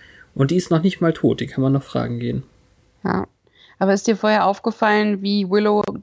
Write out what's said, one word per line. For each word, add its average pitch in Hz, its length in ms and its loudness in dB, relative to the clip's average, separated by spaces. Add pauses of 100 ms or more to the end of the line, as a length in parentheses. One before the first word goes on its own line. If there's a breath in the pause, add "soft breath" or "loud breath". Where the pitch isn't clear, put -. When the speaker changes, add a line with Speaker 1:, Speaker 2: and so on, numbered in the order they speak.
(340 loud breath)
Speaker 1:
Und 135 160 0
die 170 60 0
ist 185 140 -2
noch 160 120 2
nicht 185 200 0
mal 165 100 2
tot, - 280 0
die 127 60 -6
kann 135 160 -4
man 135 120 2
noch 139 80 0
fragen 120 360 -6
gehen. 123 240 -6 (600)
Speaker 2:
Ja. 185 220 -2 (520 soft breath)
Aber 190 140 2
ist - 140 0
dir 220 100 2
vorher 214 300 2
aufgefallen, 208 760 0
wie 202 280 0
Willow 208 320 2 (200)